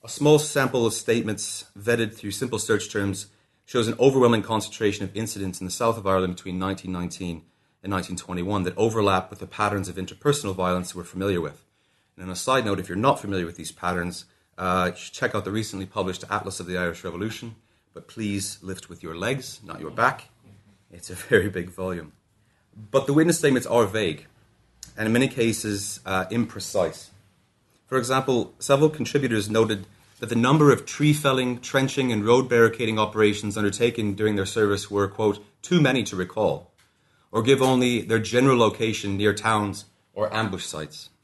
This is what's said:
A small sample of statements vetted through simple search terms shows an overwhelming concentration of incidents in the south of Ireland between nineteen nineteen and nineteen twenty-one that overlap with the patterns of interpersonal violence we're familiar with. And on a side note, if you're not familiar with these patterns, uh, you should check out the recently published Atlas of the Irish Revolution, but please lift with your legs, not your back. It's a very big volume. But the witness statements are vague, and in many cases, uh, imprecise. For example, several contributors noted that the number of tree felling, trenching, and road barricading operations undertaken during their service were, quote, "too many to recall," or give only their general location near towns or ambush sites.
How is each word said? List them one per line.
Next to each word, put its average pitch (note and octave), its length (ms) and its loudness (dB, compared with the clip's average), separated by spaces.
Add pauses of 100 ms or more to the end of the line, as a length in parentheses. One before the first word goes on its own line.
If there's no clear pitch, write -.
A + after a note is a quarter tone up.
A A2 60 -16
small D3 280 6
sample C3 480 2
of A2 80 2
statements A2+ 720 -4 (140)
vetted A2+ 340 0
through G#2 180 -10
simple A#2 280 -4
search - 320 -2
terms G2+ 360 -4 (380)
shows A#2 220 0
an A#2 100 -2
overwhelming B2 440 6
concentration G#2 640 -2
of G2 100 -12
incidents G2 460 -6
in F#2 40 -8
the F2 60 -6
south A2+ 260 0
of G2 80 -10
Ireland F#2 300 2
between F#2 240 -8
nineteen F#2+ 320 -4
nineteen F2 520 -8 (380)
and F#2+ 80 -10
nineteen F#2 280 -4
twenty-one F#2 460 -4
that F2 140 -4
overlap G2+ 520 2
with - 100 -18
the - 80 -14
patterns G2+ 400 -2
of F2+ 80 -12
interpersonal G2+ 580 -2
violence F2+ 400 -2
we're F2 120 -12
familiar F#2 340 -2
with. D2 240 -8 (520)
And F2+ 100 -16
on F#2 60 -10
a F2+ 40 -8
side C3 300 0
note, G2 140 -2
if F2+ 100 -10
you're F2+ 80 -4
not A#2+ 240 2
familiar F#2+ 240 -4
with E2 100 -12
these D#2+ 160 -12
patterns, F2 540 -6 (320)
uh, F2+ 340 0
you - 80 -16
should - 140 -16
check A#2+ 200 -4
out G2+ 120 -4
the F#2 60 -6
recently G2+ 340 -6
published F#2 440 -6
Atlas F#2+ 300 -6
of F2 80 -10
the F2+ 100 -6
Irish E2+ 260 -4
Revolution, G#2+ 520 -8 (380)
but - 140 -20
please G2+ 540 -6
lift F#2 280 -12
with F2 120 -18
your E2 140 -10
legs, A#2+ 480 -6
not E2+ 160 -14
your D#2 100 -10
back. - 400 -2 (600)
It's - 180 -18
a F#2 60 -10
very G#2 340 2
big F#2 200 -6
volume. F2+ 420 -8 (800)
But C3+ 160 2
the C#3+ 60 0
witness D#3+ 260 4
statements C3 280 2
are A#2 180 4
vague, F#2+ 420 -4 (720)
and A2 100 -2
in A2+ 60 2
many B2+ 140 4
cases, G#2+ 800 -2
uh, F#2+ 200 -2
imprecise. G2+ 840 -4 (760)
For C3 120 -2
example, B2+ 600 0
several C#3+ 320 4
contributors A2+ 600 0
noted G#2+ 360 2 (340)
that A2+ 100 -8
the A#2 60 -2
number C#3 360 6
of - 140 2
tree D3+ 280 2
felling, B2+ 460 2
trenching, C3+ 520 0
and G#2 140 0
road B2 240 4
barricading A2+ 480 4
operations G#2 600 2
undertaken G#2+ 560 0
during G#2+ 220 0
their F#2+ 120 -2
service G2+ 420 0
were, G2+ 180 0
quote, G#2 360 0 (180)
"too F3 200 2
many C3 220 4
to - 120 -8
recall," F2+ 560 -2 (600)
or A2 120 0
give C3+ 180 6
only B2+ 400 4
their A2 180 0
general B2 380 4
location G#2+ 600 0
near G#2 160 4
towns G#2 520 -2 (280)
or G#2 200 -4
ambush G2+ 320 -4
sites. - 440 -12 (140)